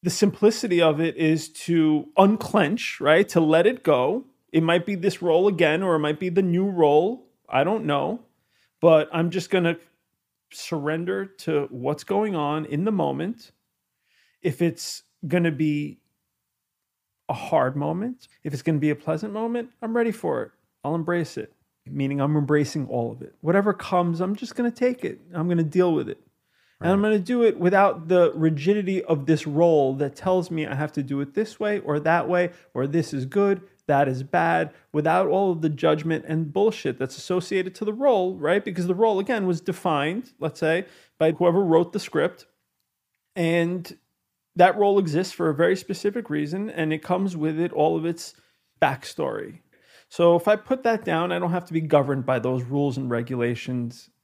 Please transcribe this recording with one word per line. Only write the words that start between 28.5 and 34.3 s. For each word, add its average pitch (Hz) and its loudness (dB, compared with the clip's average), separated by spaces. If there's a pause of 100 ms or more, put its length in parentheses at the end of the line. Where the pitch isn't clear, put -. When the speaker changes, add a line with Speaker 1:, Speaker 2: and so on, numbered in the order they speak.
Speaker 1:
of 147 -2
this 156 2
role 147 4
that 139 -4
tells 185 -2
me 156 -4
I - -8
have 147 -4
to 147 -4
do 139 -4
it 143 -8
this 220 -4
way 208 -2
or 147 -2
that 156 2
way, 175 0 (240)
or 131 -2
this 156 -2
is 131 -4
good, 196 0 (240)
that 139 2
is 131 -4
bad, 165 0 (200)